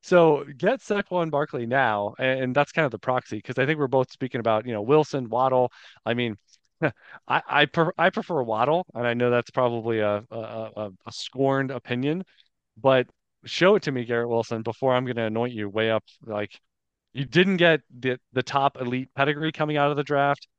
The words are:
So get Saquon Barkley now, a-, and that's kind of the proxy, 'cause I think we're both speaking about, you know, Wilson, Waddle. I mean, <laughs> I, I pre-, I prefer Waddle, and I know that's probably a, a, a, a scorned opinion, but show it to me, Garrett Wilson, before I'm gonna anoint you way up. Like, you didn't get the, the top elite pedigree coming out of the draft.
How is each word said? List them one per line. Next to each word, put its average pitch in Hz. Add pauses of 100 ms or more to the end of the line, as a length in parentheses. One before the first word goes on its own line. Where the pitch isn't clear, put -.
So 160 (140)
get 220
Saquon 180
Barkley 143
now, 113
a-, 131
and 127
that's 143
kind 160
of 131
the 110
proxy, 123
'cause 127
I 131
think 151
we're 143
both 127
speaking 131
about, 110
you 120
know, 104
Wilson, 135
Waddle. 127 (320)
I 117
mean, 117 (220)
<laughs> -
I, 147 (580)
I 143
pre-, 165
I 170
prefer 165
Waddle, 123
and 120
I 117
know 123
that's 120
probably 117
a, 104
a, 117
a, 110 (160)
a 104
scorned 135
opinion, 135 (540)
but 127 (400)
show 185
it 180
to 147
me, 123
Garrett 117
Wilson, 113
before 120
I'm 127
gonna 117
anoint 117
you 104
way 110
up. 110 (180)
Like, 107 (540)
you 135
didn't 185
get 165 (180)
the, 127 (160)
the 127
top 139
elite 127
pedigree 147
coming 151
out 143
of 143
the 143
draft. 143 (120)